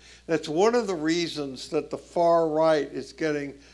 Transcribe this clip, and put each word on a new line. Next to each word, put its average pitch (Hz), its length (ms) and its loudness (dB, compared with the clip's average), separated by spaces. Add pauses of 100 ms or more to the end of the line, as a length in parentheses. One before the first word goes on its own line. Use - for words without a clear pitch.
(260)
That's 156 240 -2
one 202 260 4
of 233 120 0
the 190 80 -2
reasons 151 760 -4
that 151 200 -4
the 135 80 -6
far 165 520 2
right 156 420 2
is - 220 -10
getting 147 400 -4 (200)